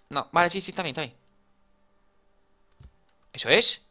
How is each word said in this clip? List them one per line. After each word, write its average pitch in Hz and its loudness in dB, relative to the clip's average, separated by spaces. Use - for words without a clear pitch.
No, 143 -6
vale, 175 4
sí, 190 -6
sí, 185 -8
está 185 -8
bien, 147 -6
está 156 -6
bien. 127 -8
Eso - -4
es. 190 4